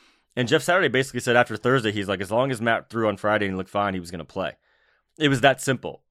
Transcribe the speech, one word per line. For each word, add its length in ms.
And 100
Jeff 160
Saturday 260
basically 320
said 140
after 220
Thursday, 340
he's 180
like, 120
"As 100
long 220
as 80
Matt 300
threw 180
on 80
Friday 320
and 80
looked 140
fine, 240
he 60
was 120
gonna 120
play." 280
It 100
was 120
that 200
simple. 500